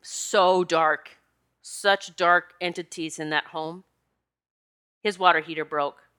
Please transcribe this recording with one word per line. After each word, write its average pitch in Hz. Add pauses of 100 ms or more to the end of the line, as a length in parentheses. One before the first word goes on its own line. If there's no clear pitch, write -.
So 185
dark. 160 (460)
Such 196
dark 175
entities 170
in 156
that 151
home. 165 (1160)
His 196
water 175
heater 156
broke. 147 (160)